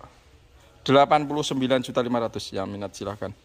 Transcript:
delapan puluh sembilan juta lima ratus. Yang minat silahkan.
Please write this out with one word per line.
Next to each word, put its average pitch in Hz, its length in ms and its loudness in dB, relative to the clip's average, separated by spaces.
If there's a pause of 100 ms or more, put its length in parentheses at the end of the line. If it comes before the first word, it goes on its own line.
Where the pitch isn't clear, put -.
(880)
delapan 147 400 6
puluh 147 160 -2
sembilan 131 400 0
juta 123 160 -6
lima 120 240 -2
ratus. 107 320 -8
Yang 98 160 -4
minat 101 240 -10
silahkan. 98 400 -10 (100)